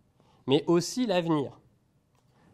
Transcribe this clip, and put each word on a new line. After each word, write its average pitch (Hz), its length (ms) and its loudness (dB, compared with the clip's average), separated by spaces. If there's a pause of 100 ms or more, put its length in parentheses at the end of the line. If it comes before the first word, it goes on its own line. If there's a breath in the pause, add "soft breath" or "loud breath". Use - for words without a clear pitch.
(480 soft breath)
mais 143 200 2
aussi 175 380 0
l'avenir. 165 540 -2 (960 soft breath)